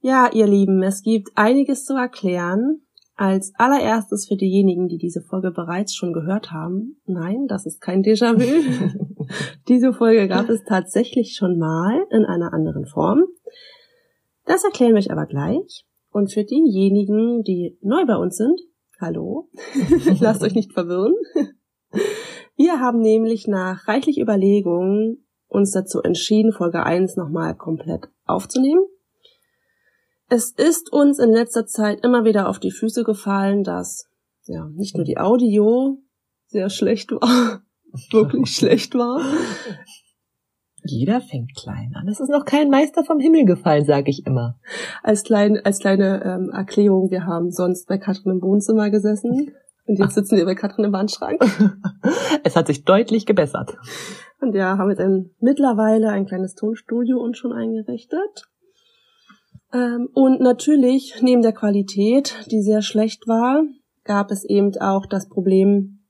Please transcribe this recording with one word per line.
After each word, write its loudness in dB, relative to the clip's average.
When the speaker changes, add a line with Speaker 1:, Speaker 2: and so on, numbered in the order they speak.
Speaker 1:
Ja, 4
ihr 4
Lieben, 4
es -2
gibt -2
einiges 2
zu -4
erklären. -2
Als 0
allererstes 0
für -2
diejenigen, 2
die -6
diese -8
Folge -6
bereits -6
schon -6
gehört -6
haben. -8
Nein, -4
das -6
ist -12
kein -2
Déjà-vu. 0
Speaker 2:
<laughs> -20
Speaker 1:
Diese 4
Folge 4
gab 0
es -2
tatsächlich -2
schon 0
mal -2
in 4
einer -4
anderen -4
Form. 0
Das 0
erklären 4
wir 6
euch -2
aber -4
gleich. -6
Und -2
für -2
diejenigen, 2
die -4
neu 0
bei 2
uns -4
sind, 0
hallo, -8
<laughs> 2
lasst 2
euch -2
nicht -2
verwirren. 0
Wir 4
haben 0
nämlich 2
nach -4
reichlich 0
Überlegungen 0
uns 0
dazu -4
entschieden, 2
Folge -2
eins 0
nochmal -4
komplett -8
aufzunehmen. 2
Es 0
ist 0
uns 4
in 4
letzter 0
Zeit -4
immer 2
wieder 2
auf -6
die -4
Füße -4
gefallen, -2
dass, -10
ja, -12
nicht -10
nur -2
die -6
Audio 2
sehr -4
schlecht -2
war, 0
<laughs> -18
wirklich 0
schlecht 2
war. -2
Speaker 2:
Jeder -2
fängt -10
klein -12
an. -10
Es -6
ist -6
noch 0
kein 2
Meister 2
vom 0
Himmel 6
gefallen, 2
sag 2
ich -4
immer. -4
Speaker 1:
Als 0
klein-, 2
als 0
kleine, 0
ähm, -6
Erklärung, 2
wir -4
haben -4
sonst -2
bei -2
Katrin -4
im -2
Wohnzimmer 2
gesessen 0
und 0
jetzt 2
sitzen 0
wir 4
bei -2
Katrin -4
im -2
Wandschrank. -2
<laughs> 0
Speaker 2:
Es 2
hat 2
sich -4
deutlich 2
gebessert. 0
Speaker 1:
Und -2
ja, 0
haben 0
jetzt -2
ein, 0
mittlerweile 2
ein -2
kleines -8
Tonstudio -4
uns -6
schon -6
eingerichtet. -8
Ähm, -2
und 4
natürlich, 2
neben 4
der 4
Qualität, 0
die 0
sehr 2
schlecht -2
war, 2
gab -2
es -6
eben 2
auch 0
das -6
Problem 2